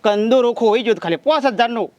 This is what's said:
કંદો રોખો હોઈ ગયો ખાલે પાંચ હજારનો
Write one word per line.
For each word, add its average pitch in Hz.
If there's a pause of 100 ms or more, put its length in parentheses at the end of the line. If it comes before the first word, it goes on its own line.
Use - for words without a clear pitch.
કંદો 220
રોખો 233
હોઈ 233
ગયો 220
ખાલે 165
પાંચ 285
હજારનો 233